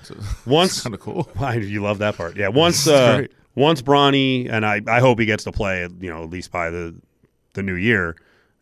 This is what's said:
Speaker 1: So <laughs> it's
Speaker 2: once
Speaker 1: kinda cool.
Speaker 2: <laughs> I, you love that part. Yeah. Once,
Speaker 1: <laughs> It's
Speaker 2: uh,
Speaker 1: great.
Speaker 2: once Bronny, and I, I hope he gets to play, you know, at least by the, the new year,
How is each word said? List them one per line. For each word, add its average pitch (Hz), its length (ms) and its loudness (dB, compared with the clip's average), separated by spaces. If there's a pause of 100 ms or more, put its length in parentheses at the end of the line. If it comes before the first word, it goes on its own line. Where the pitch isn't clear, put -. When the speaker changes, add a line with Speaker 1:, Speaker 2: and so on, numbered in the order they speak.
Speaker 1:
So - 140 -20
<laughs> - 20 -18
it's 101 280 -10
Speaker 2:
once 160 360 2
Speaker 1:
kinda 233 160 -10
cool. - 360 -8
Speaker 2:
<laughs> - 40 -10
I, 127 180 -2
you 104 260 -6
love 104 160 -2
that 104 180 -2
part. 85 200 -10
Yeah. 101 120 0
Once, 165 320 2
Speaker 1:
<laughs> - 60 0
It's - 20 2
Speaker 2:
uh, 127 300 6
Speaker 1:
great. - 140 -6 (220)
Speaker 2:
once 147 280 2
Bronny, 135 680 2
and 110 140 -2
I, 104 220 0
I 117 140 2
hope 123 180 4
he 117 80 2
gets 107 180 0
to 98 80 -8
play, 92 340 -4 (140)
you 92 100 -8
know, 82 120 -10
at 82 80 -12
least 87 200 -12
by 85 200 -4
the, 85 240 -8 (580)
the 98 100 -8
new 95 120 -4
year, 90 420 0 (460)